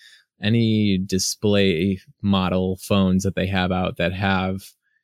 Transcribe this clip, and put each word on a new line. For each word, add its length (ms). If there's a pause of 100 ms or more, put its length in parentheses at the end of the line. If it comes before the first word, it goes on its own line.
(420)
any 560
display 1000 (220)
model 560
phones 460
that 120
they 120
have 260
out 240
that 160
have 500 (400)